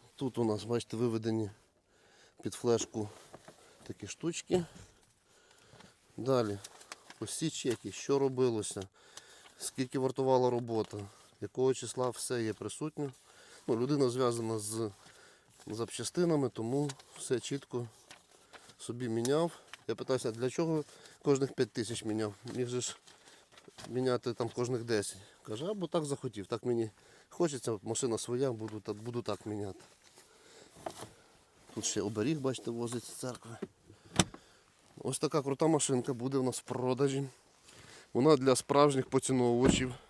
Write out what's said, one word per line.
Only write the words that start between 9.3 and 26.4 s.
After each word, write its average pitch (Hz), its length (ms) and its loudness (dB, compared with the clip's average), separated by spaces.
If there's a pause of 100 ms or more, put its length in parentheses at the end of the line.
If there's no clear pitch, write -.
скільки - 400 -4
вартувала 131 520 4
робота, 117 480 0 (420)
якого 127 340 2
числа, 127 360 -4
все 120 320 -4
є 110 100 0
присутнє. 143 580 -6 (560)
Ну, 123 100 2
людина 139 340 4
зв'язана 117 480 2
з... 107 320 -4 (760)
Запчастинами, 131 840 0
тому 131 420 -2 (260)
все 123 240 -2
чітко 127 460 -6 (920)
собі 120 300 -6
міняв. 135 440 2 (360)
Я 117 60 0
питався, 127 360 0
для 117 200 0
чого 160 340 0 (380)
кожних 139 300 4
п'ять 123 180 2
тисяч 113 340 -4
міняв? 107 300 0 (200)
Міг 123 140 -2
же 123 120 -2
ж - 160 -6 (920)
міняти 123 460 0
там 117 140 -2
кожних 120 360 -2
десять. 110 340 0 (240)
Каже, 113 240 -6
або 196 200 -4
так 160 180 0
захотів, 131 420 -6